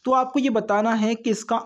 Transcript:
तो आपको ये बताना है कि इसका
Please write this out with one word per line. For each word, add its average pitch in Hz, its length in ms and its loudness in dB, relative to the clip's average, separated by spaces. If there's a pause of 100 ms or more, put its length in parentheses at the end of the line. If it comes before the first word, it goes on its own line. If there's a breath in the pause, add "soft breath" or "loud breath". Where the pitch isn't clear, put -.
तो 254 100 0
आपको 254 260 2
ये 262 120 2
बताना 214 440 0
है 220 200 0
कि 226 160 -4
इसका - 340 -4